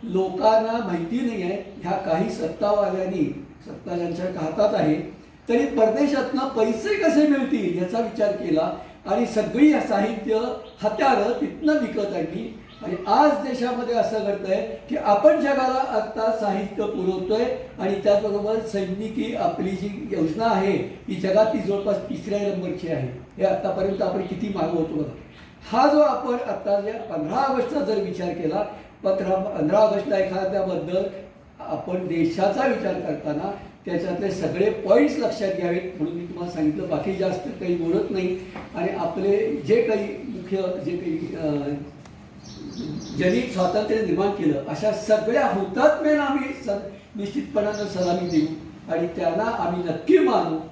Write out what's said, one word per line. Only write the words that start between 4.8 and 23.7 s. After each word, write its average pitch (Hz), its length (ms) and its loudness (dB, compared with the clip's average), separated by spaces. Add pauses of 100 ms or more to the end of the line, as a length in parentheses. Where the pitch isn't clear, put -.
तरी 240 180 4
परदेशातनं 269 800 2
पैसे 233 460 0
कसे 302 320 4
मिळतील 220 560 2
याचा 220 180 -2
विचार 202 320 0
केला 160 400 0 (340)
आणि 220 200 2
सगळी 226 460 4
साहित्य, 220 600 0 (480)
हत्यारं 240 580 2
तिथनं 302 380 0
विकत 202 360 -2
आणली. 180 440 -6 (240)
आणि 180 140 -6 (100)
आज 220 240 6
देशामध्ये 240 640 -2
असं 220 280 0
घडतंय 190 560 -2 (100)
की 262 80 -4
आपण 294 440 6
जगाला 262 480 2
आत्ता 220 520 -2
साहित्य 202 440 -2
पुरवतोय 185 600 0 (340)
आणि 196 160 0 (100)
त्याचबरोबर 202 560 2
सैनिकी 202 760 -4
आपली - 340 0
जी 190 420 -6
योजना 160 320 0
आहे 196 300 4 (340)
ही 190 60 -4
जगातली 208 460 4
जवळपास 202 360 0
तिसऱ्या - 420 -4
नंबरची 180 500 -4
आहे. 131 360 -4 (120)
हे 185 80 0
आत्तापर्यंत 196 580 0